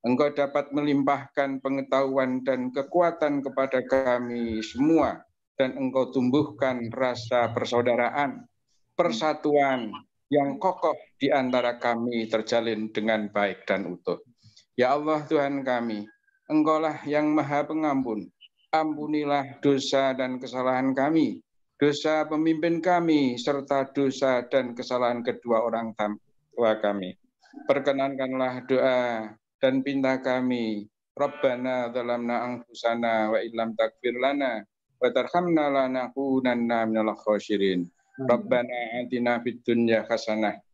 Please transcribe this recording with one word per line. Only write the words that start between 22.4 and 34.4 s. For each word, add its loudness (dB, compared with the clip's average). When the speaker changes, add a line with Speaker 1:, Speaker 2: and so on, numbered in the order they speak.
Speaker 1:
kami, 2
serta -2
dosa 0
dan 0
kesalahan -2
kedua 0
orang -4
tam-, -4
tua 2
kami. -2
Perkenankanlah -2
doa 0
dan 2
pinta 0
kami. -2
Rabbana -2
zalamna -4
anfusana -2
wa 2
illam -4
takfir -2
lana 0